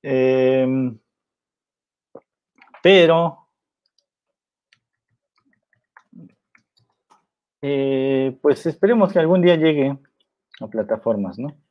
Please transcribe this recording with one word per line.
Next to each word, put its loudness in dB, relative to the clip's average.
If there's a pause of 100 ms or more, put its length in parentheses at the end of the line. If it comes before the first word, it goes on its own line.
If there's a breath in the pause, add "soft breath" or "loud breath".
Em, 0 (1800)
pero, 2 (4000)
eh, -2
pues, 0
esperemos 0
que 0
algún 2
día 4
llegue 0 (640)
a -12
plataformas, -4
¿no? -12 (140)